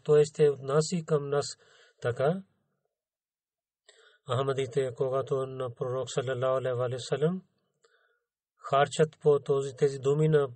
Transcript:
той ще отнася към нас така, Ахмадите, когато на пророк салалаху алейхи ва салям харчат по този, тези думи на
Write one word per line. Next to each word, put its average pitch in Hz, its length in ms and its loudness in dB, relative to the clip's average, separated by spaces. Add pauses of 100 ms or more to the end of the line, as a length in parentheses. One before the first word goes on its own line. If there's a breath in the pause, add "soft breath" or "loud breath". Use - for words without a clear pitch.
той 151 220 6
ще 151 240 2
отнася 143 560 -2
към 143 240 -2
нас 143 160 0 (560 soft breath)
така, 135 420 0 (1900 soft breath)
Ахмадите, 131 640 -2
когато 131 500 -2
на 131 300 -8
пророк 127 360 -6
салалаху 131 460 -2
алейхи 127 200 -4
ва 123 220 -4
салям 156 420 -2 (1160)
харчат 143 640 0
по 147 180 4
този, 135 360 -2
тези 139 240 0
думи 147 280 2
на 147 280 4